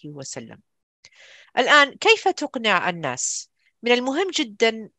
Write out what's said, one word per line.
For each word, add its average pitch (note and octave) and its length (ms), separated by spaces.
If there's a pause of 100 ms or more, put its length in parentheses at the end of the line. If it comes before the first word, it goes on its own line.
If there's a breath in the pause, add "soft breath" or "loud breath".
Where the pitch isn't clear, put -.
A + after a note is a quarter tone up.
وسلم. C3+ 540 (1000 loud breath)
الآن، C#4 360
كيف - 340
تقنع A3 600
الناس؟ D3+ 600 (340)
من A#3+ 80
المهم C4+ 440
جدًا A3+ 640